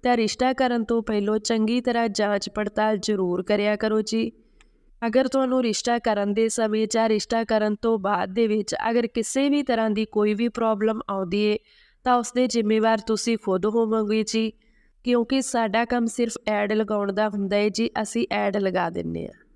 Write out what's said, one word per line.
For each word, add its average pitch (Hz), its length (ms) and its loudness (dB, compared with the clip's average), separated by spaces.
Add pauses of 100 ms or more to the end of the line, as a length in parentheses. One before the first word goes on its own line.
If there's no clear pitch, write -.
ਤਾਂ 247 140 2
ਰਿਸ਼ਤਾ 233 360 2
ਕਰਨ 240 320 0
ਤੋਂ 233 180 0
ਪਹਿਲਾਂ 214 360 0
ਚੰਗੀ 220 420 0
ਤਰ੍ਹਾਂ 233 280 0
ਜਾਂਚ 202 420 0
ਪੜਤਾਲ 214 480 0
ਜ਼ਰੂਰ 185 440 0
ਕਰਿਆ 208 340 0
ਕਰੋ 220 260 0
ਜੀ। 226 300 -2 (760)
ਅਗਰ 254 220 2
ਤੁਹਾਨੂੰ 262 340 0
ਰਿਸ਼ਤਾ 233 360 0
ਕਰਨ 202 360 0
ਦੇ 226 140 2
ਸਮੇਂ 220 420 0
ਜਾਂ 226 180 2
ਰਿਸ਼ਤਾ 220 360 0
ਕਰਨ 214 300 0
ਤੋਂ 226 240 0
ਬਾਅਦ 196 320 -2
ਦੇ 226 160 2
ਵਿੱਚ 208 280 -2 (160)
ਅਗਰ 233 160 2
ਕਿਸੇ 262 420 0
ਵੀ 285 140 2
ਤਰ੍ਹਾਂ 226 280 0
ਦੀ 214 140 0
ਕੋਈ 214 300 0
ਵੀ 233 140 0
ਪ੍ਰੋਬਲਮ 220 520 0 (100)
ਆਉਂਦੀ 196 420 0
ਹੈ, 208 40 0 (480)
ਤਾਂ 247 120 4
ਉਸ 233 160 -2
ਦੇ 254 140 2
ਜ਼ਿੰਮੇਵਾਰ 220 520 2
ਤੁਸੀਂ 220 460 -2
ਖੁਦ 185 220 0
ਹੋਵੋਗੇ 220 560 0
ਜੀ, 220 300 -2 (520)
ਕਿਉਂਕਿ 240 380 0
ਸਾਡਾ 226 420 0
ਕੰਮ 233 220 0
ਸਿਰਫ 226 260 -2 (140)
ਐਡ 208 260 0
ਲਗਾਉਣ 208 400 -2
ਦਾ 214 160 0
ਹੁੰਦਾ 202 280 -2
ਹੈ 208 120 4
ਜੀ, 226 220 -2 (120)
ਅਸੀਂ 233 300 -2
ਐਡ 202 240 -2
ਲਗਾ 185 340 0
ਦਿੰਦੇ 165 360 -6
ਹਾਂ। - 180 -20 (120)